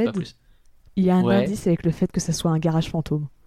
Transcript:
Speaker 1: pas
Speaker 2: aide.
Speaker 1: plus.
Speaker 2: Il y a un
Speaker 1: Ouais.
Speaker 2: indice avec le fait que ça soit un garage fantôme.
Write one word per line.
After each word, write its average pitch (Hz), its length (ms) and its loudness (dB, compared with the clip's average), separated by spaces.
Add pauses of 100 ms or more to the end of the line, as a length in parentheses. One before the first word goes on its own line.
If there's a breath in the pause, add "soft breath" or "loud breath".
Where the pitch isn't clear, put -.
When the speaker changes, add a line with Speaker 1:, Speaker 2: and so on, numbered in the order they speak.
Speaker 1:
pas 240 60 0
Speaker 2:
aide. - 40 -6
Speaker 1:
plus. - 220 -8 (600)
Speaker 2:
Il 185 80 2
y 180 40 4
a 180 60 4
un 185 80 4
Speaker 1:
Ouais. 196 220 4
Speaker 2:
indice 202 220 -6
avec 170 180 0
le 165 60 2
fait - 200 -2
que - 80 -2
ça - 140 -4
soit 170 180 -2
un 160 80 2
garage 160 300 0
fantôme. 151 380 -4 (200)